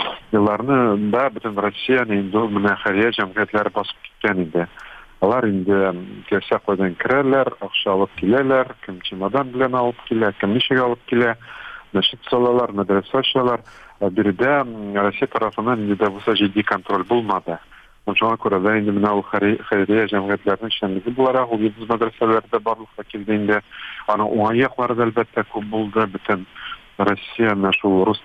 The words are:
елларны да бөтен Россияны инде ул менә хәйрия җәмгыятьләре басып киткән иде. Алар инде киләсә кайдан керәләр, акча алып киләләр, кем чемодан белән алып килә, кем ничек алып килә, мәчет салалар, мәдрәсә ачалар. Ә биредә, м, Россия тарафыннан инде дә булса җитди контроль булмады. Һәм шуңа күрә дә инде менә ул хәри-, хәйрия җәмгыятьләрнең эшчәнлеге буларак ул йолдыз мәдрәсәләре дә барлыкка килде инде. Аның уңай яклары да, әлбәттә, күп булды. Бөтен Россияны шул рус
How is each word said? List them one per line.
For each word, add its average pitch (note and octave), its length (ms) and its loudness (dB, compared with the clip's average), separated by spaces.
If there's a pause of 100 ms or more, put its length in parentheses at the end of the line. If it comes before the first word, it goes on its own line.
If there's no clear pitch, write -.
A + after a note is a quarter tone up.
(320)
елларны G#2+ 800 2
да C3 180 2
бөтен G#2+ 280 -8
Россияны G#2 640 0
инде G2 160 0
ул A2+ 120 2
менә G2+ 340 2
хәйрия G#2+ 340 2
җәмгыятьләре G#2 560 -2
басып - 320 -6
киткән F#2+ 400 -2
иде. E2+ 220 -2 (540)
Алар A#2 240 2
инде F#2+ 460 2 (380)
киләсә G2+ 360 0
кайдан - 320 0
керәләр, C3+ 640 2
акча - 320 -2
алып F#2+ 240 0
киләләр, B2+ 560 2 (120)
кем F2+ 200 -12
чемодан G#2 480 -4
белән B2+ 240 0
алып A#2+ 220 -2 (100)
килә, A2+ 300 0
кем G2+ 160 0
ничек B2+ 260 0
алып A#2+ 300 -2
килә, A#2+ 240 2 (580)
мәчет - 360 -2
салалар, A#2+ 440 2
мәдрәсә G2+ 480 0
ачалар. B2 400 0 (400)
Ә G2+ 80 2
биредә, B2+ 560 2
м, G#2+ 320 -8
Россия G2+ 300 0
тарафыннан A2 560 -2
инде G2+ 120 0
дә G#2 140 2
булса G#2 240 -2
җитди G2+ 300 2
контроль G2 420 -2
булмады. G2+ 540 -2 (480)
Һәм G2+ 100 -2
шуңа A2+ 240 0
күрә G2+ 220 2
дә G#2+ 160 2
инде G#2 180 0
менә G#2 160 2
ул G2+ 80 0
хәри-, G#2 380 0 (100)
хәйрия G#2 400 2
җәмгыятьләрнең G2+ 640 -2
эшчәнлеге F#2+ 400 -4
буларак B2+ 400 2
ул G#2+ 80 0
йолдыз A2 300 -2
мәдрәсәләре A2+ 580 0
дә A2+ 160 0
барлыкка A2 400 -6
килде G#2+ 300 -4
инде. G#2 260 2 (460)
Аның G#2+ 260 2
уңай A2+ 300 2
яклары B2 340 -2
да, A#2+ 80 2
әлбәттә, A2+ 480 -2
күп G#2+ 160 -6
булды. A2 400 -2
Бөтен F#2+ 380 -4 (500)
Россияны G2+ 760 0
шул F#2+ 320 4
рус G#2 200 2